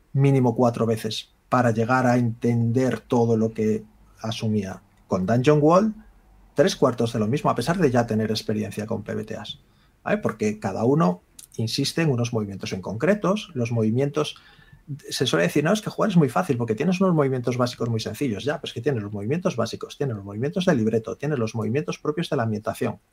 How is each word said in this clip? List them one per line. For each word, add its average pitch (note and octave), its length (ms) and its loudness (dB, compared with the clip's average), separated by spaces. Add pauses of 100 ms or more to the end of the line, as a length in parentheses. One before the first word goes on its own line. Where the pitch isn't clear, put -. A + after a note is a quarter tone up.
(140)
mínimo C3+ 420 4
cuatro A#2+ 280 2
veces A2 460 -4 (180)
para B2 220 4
llegar A#2+ 380 2
a B2 80 4
entender A#2 840 2
todo A#2 380 2
lo A2 160 0
que A2 320 0 (360)
asumía. G#2+ 600 -4 (240)
Con F#2 200 -2
Dungeon B2+ 360 4
World, F#3+ 320 4 (600)
tres E3 200 4
cuartos A#2+ 380 0
de A2+ 80 0
lo G#2 80 0
mismo, C#3 220 0
a B2 40 2
pesar E3 240 -2
de C#3+ 140 4
ya A#2+ 120 4
tener A2 280 0
experiencia G#2+ 520 -4
con G#2+ 200 -6
P A2 100 -8
B G#2+ 80 -6
T G#2+ 140 -10
As, - 240 -14 (420)
¿vale? G#3 160 -2
Porque G#2+ 400 -2
cada G2+ 240 -4
uno E3 400 2 (340)
insiste C#3 460 -2
en D#3+ 80 2
unos A#2+ 220 -2
movimientos G#2 400 -6
en F#2+ 100 -6
concretos, F3 720 -2
los A#2+ 160 -2
movimientos... C3 720 0 (680)
Se - 160 -2
suele D#3+ 200 2
decir, E3 180 0
"No, E3 100 2
es G#3+ 80 2
que - 100 -8
jugar G3 200 0
es F3 60 2
muy D3 120 6
fácil D3 280 0
porque A2 180 -2
tienes F3+ 260 0
unos F#3+ 140 4
movimientos C3 420 0
básicos A#2+ 320 -2
muy A2+ 120 -2
sencillos". G#2+ 420 -4
Ya, C#3+ 180 -4
pero - 100 -10
es - 20 -12
que A#2 80 -10
tienes A#2 240 -2
los G2+ 80 -10
movimientos B2+ 420 -2
básicos, - 420 -6
tienes C3 200 -4
los G2 80 -10
movimientos C3 400 -4
de F3+ 100 6
libreto, A2 400 0
tienes D3 240 -4
los A2 160 -2
movimientos B2 460 -2
propios D3+ 280 -4
de D#3 80 -2
la B2 60 0
ambientación, G#2+ 560 -4 (140)